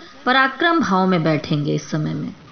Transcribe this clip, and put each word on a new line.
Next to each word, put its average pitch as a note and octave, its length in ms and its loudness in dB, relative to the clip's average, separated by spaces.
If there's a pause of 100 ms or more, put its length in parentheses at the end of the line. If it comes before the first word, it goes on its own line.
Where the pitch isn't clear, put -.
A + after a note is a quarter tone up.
(260)
पराक्रम C4+ 540 2
भाव F#3+ 260 2
में F#3 160 2
बैठेंगे। D3+ 520 0
इस D3 160 -6
समय D#3 240 -4
में D3+ 200 -8 (180)